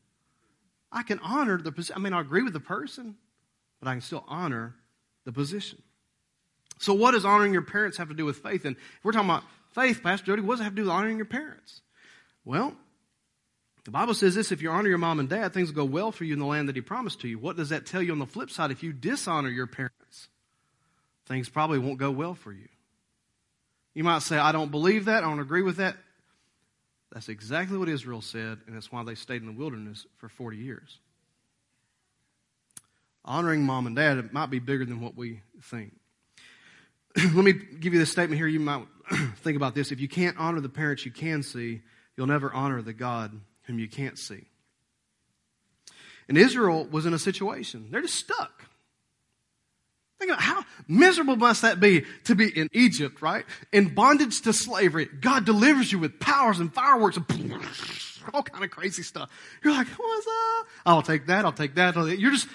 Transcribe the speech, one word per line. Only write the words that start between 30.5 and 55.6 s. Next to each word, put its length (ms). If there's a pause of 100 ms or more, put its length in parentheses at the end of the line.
years. 420 (2250)
Honoring 400
mom 240
and 80
dad, 220
it 160
might 180
be 80
bigger 240
than 160
what 160
we 240 (240)
think. 320 (1200)
<clears throat> 0
Let 300
me 80
give 400
you 60
this 120
statement 260
here. 100
You 120
might 260 (240)
<clears throat> 60 (220)
think 180
about 180
this. 200
If 80
you 80
can't 280
honor 220
the 80
parents 380
you 60
can 300
see, 420 (340)
you'll 100
never 260
honor 280
the 120
God 380 (320)
whom 160
you 80
can't 320
see. 240 (1800)
And 100
Israel 460
was 220
in 80
a 60
situation. 720
They're 100
just 140
stuck. 500 (1500)
Think 140
about 120
how 200 (240)
miserable 480
must 280
that 180
be 240 (180)
to 120
be 120
in 240
Egypt, 500
right? 240 (280)
In 200
bondage 500
to 100
slavery. 540 (120)
God 260
delivers 460